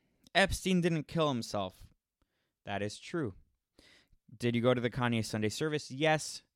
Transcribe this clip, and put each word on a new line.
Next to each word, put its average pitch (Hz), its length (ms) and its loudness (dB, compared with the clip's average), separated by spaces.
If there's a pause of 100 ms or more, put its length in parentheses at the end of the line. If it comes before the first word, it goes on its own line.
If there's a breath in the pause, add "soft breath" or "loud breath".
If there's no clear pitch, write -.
(340 soft breath)
Epstein 185 460 2
didn't 165 280 0
kill 156 200 2
himself. 107 460 -2 (920)
That 101 160 -4
is 104 180 -4
true. 143 360 -4 (1040 soft breath)
Did 120 160 0
you 117 80 2
go 127 100 6
to 123 80 2
the 120 80 0
Kanye 117 360 0
Sunday 107 260 -2
service? 151 400 -4
Yes. 151 520 0 (140)